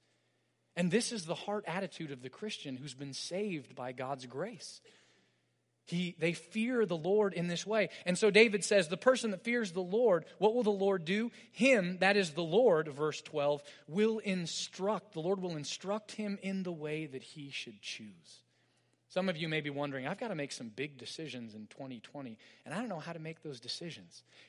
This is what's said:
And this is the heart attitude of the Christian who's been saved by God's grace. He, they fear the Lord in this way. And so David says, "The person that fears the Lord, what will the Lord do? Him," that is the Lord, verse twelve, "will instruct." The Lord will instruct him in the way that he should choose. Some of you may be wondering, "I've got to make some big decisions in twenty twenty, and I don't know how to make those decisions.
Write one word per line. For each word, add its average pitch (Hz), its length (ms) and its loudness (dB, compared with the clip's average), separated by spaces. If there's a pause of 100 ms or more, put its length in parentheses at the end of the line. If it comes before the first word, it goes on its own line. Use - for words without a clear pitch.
(760)
And 175 120 2
this 233 220 2
is 196 140 -6
the 160 100 -4
heart 208 320 -4
attitude 170 440 -6
of 127 100 -12
the 131 80 -12
Christian 151 480 -10
who's 131 160 -10
been 135 200 -12
saved 175 640 -6
by 127 160 -6
God's 131 340 -6
grace. 151 540 -8 (1080)
He, 175 320 -4
they 165 140 2
fear 226 520 0
the 165 120 0
Lord 190 360 2
in 170 140 -2
this 170 180 -4
way. 208 240 2 (160)
And 180 120 2
so 220 120 6
David 208 360 8
says, 185 240 4
"The 175 80 -2
person 247 340 4
that 180 140 -6
fears 233 260 0
the 175 80 -4
Lord, 185 460 4 (120)
what 214 160 6
will 247 100 2
the 208 60 4
Lord 196 360 2
do? 214 260 2 (220)
Him," 185 460 4
that 202 180 6
is 175 140 2
the 170 120 -2
Lord, 165 460 6
verse 143 320 -2
twelve, 147 420 0 (240)
"will 214 320 2
instruct." 190 920 -4
The 160 80 -4
Lord 190 200 0
will 175 140 -4
instruct 196 560 -6
him 208 300 -6
in 190 220 -4
the 175 100 -4
way 151 320 -6
that 131 180 -10
he 139 280 -14
should 107 300 -10
choose. - 640 -14 (640)
Some 185 220 0
of 165 80 -2
you 165 100 -4
may 156 140 0
be 147 80 -6
wondering, 139 360 -4
"I've 185 140 -4
got 247 80 -6
to 202 80 -4
make 143 160 -4
some 120 160 -10
big 131 300 -8
decisions 117 580 -10
in 107 120 -12
twenty 131 340 -12
twenty, 131 360 -12 (280)
and 131 80 -10
I 196 60 -4
don't 240 100 -6
know 170 100 -6
how 165 140 -10
to 165 60 -10
make 160 220 -10
those 139 200 -12
decisions. 123 640 -12 (240)